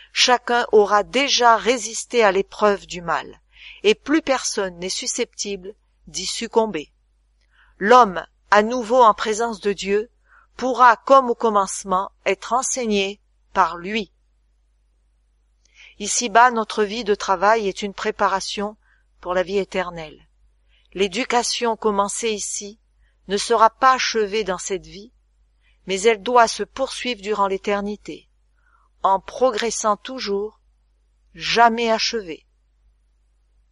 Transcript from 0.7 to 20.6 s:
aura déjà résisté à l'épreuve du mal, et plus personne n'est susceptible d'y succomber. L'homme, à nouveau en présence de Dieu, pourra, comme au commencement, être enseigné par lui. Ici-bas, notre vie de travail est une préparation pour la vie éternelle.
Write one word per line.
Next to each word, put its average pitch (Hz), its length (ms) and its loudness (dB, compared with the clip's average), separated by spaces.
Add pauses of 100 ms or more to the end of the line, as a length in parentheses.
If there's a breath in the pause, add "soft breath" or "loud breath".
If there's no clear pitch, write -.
aura 208 320 4
déjà 240 540 2
résisté 220 680 -2
à 196 100 4
l'épreuve 196 540 0
du 175 140 -14
mal, 160 400 -6 (440 loud breath)
et 214 100 4
plus 294 260 -2
personne 196 580 -4
n'est 185 120 -8
susceptible 208 840 -8 (340)
d'y 165 180 -10
succomber. 220 640 -2 (840)
L'homme, 214 480 4 (240)
à 208 120 6
nouveau 240 400 2
en 214 120 8
présence 220 460 -4
de 202 120 -2
Dieu, 196 380 -2 (460 soft breath)
pourra, 247 400 4
comme 269 340 4
au 240 40 0
commencement, 196 760 -2 (160)
être - 260 -4
enseigné 214 680 -2 (340)
par 175 240 0
lui. 196 340 -6 (1900 soft breath)
Ici-bas, 226 520 2
notre 220 340 -2
vie 214 200 -8
de 202 100 0
travail 196 520 0
est 185 140 -6
une 196 140 -8
préparation 202 800 -4 (440)
pour 180 120 -6
la 185 100 0
vie 185 160 -4
éternelle. 175 720 -8 (640)